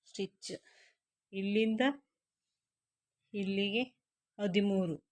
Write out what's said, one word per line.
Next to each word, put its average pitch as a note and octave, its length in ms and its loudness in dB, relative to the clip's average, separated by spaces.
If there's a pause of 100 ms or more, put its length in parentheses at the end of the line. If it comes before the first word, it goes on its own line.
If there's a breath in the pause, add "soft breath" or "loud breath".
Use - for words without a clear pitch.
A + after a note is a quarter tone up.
ಸ್ಟಿಚ್. - 460 -10 (800 soft breath)
ಇಲ್ಲಿಂದ G#3+ 500 2 (1500)
ಇಲ್ಲಿಗೆ G3+ 480 0 (560)
ಹದಿಮೂರು G3 580 2 (160)